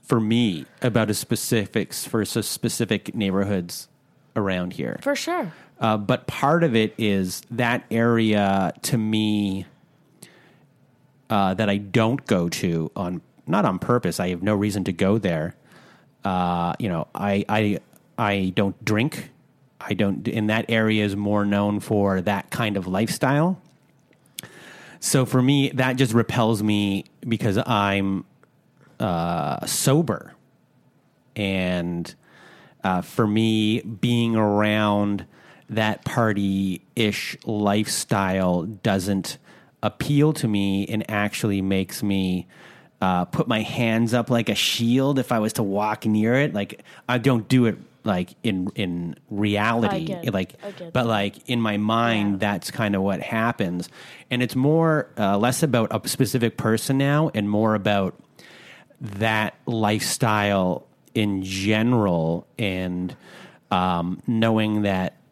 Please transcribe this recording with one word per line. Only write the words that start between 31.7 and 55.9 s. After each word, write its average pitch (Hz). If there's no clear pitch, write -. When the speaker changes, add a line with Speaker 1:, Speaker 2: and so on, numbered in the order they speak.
Speaker 1:
uh, 92
for -
me, 110
being 117
around 104
that 107
party-ish 101
lifestyle 98
doesn't 98
appeal 147
to 135
me 98
and 107
actually 104
makes 95
me, 95
uh, 90
put -
my 110
hands 113
up 120
like 117
a 104
shield 131
if 123
I 113
was 110
to 117
walk 104
near 107
it. 143
Like, -
I 123
don't 117
do 123
it, 107
like, 90
in, 95
in 87
reality. 104
Speaker 2:
I -
get -
it. 110
Speaker 1:
Like, -
Speaker 2:
I 202
get 175
Speaker 1:
but, 123
Speaker 2:
it. 117
Speaker 1:
like, 101
in 120
my 107
mind, 107
Speaker 2:
Yeah. 104
Speaker 1:
that's -
kinda 101
what 95
happens. 107
And 123
it's 127
more, 156
uh, 101
less 147
about 123